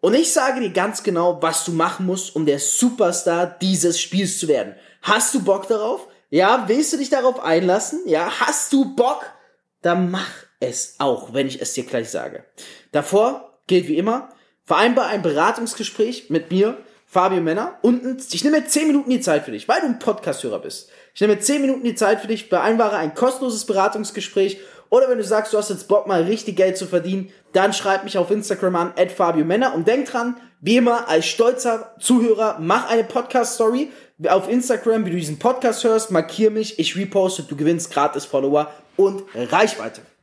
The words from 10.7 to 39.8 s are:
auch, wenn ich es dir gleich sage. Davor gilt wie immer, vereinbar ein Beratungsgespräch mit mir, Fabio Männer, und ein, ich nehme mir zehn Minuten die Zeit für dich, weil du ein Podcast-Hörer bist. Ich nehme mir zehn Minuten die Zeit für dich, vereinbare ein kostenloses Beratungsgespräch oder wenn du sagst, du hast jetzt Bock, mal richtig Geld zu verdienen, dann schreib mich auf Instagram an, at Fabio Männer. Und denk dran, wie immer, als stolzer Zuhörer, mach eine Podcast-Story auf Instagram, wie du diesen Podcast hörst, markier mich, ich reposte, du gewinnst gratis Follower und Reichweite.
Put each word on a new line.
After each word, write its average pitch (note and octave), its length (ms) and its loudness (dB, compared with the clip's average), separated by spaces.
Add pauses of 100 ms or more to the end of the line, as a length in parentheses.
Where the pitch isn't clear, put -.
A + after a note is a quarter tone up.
auch, B2 360 -2
wenn C3+ 120 0
ich C3 140 -8
es - 120 -8
dir B2 120 -6
gleich A2+ 260 -6
sage. C#2 340 -10 (480)
Davor G#3+ 760 0
gilt F3 220 2
wie D#3 100 0
immer, A3+ 320 -2 (340)
vereinbar A3+ 440 2
ein G3+ 140 -4
Beratungsgespräch A3 1080 -2
mit D#3+ 200 -2
mir, G3+ 280 0 (280)
Fabio F#3 340 2
Männer, E3 420 -4
und B3 220 2
ein, C4 260 -6
ich - 140 -6
nehme D4+ 160 4
mir D4+ 80 -10
zehn D#4 180 0
Minuten C#4 240 2
die B3+ 100 2
Zeit D#3 240 0
für - 60 -12
dich, G#2+ 180 -10
weil A3 120 2
du D#4+ 60 -4
ein A#3+ 120 -2
Podcast-Hörer B2+ 640 -4
bist. - 300 -14 (240)
Ich - 60 -6
nehme G#3 140 4
mir G3+ 60 -8
zehn C#4+ 200 0
Minuten C4+ 220 0
die A#3 120 -2
Zeit A3 260 2
für A3 80 -12
dich, A3 180 -4
vereinbare G#3 500 2
ein D#3+ 180 -4
kostenloses B3+ 500 -2
Beratungsgespräch G3 960 -2 (320)
oder C4 180 6
wenn B3 100 2
du A3 60 -4
sagst, G#3+ 280 0
du G#3+ 60 2
hast G#3 120 -4
jetzt - 180 -8
Bock, G3+ 180 4
mal F3+ 180 2
richtig G3+ 320 -4
Geld F#3 200 2
zu F#3 100 -8
verdienen, F#3 460 -4 (200)
dann F#3+ 200 2
schreib F#3+ 320 0
mich G3+ 140 -4
auf F3 120 0
Instagram G3 460 0
an, F3+ 200 -2
at F3+ 160 2
Fabio E3 320 2
Männer. G#3+ 300 2
Und E3 140 2
denk B3+ 220 0
dran, A#3+ 260 -4 (240)
wie G3+ 160 4
immer, A#3 320 2
als A#3+ 180 2
stolzer A#3 720 0
Zuhörer, A3 600 4
mach F#3+ 300 2
eine A3+ 140 2
Podcast-Story A#3+ 840 0 (380)
auf F#3+ 220 2
Instagram, A3+ 560 0
wie F3+ 40 -4
du E3+ 60 -2
diesen D3+ 220 -4
Podcast B3+ 460 0
hörst, A3 260 2
markier F#3 400 2
mich, G#3+ 280 -6
ich E3 180 -2
reposte, F#3+ 480 -2
du C#3+ 120 -10
gewinnst D#3+ 360 0
gratis C#3+ 340 0
Follower C#3+ 440 0 (260)
und G3 260 2 (120)
Reichweite. B2 680 -2 (200)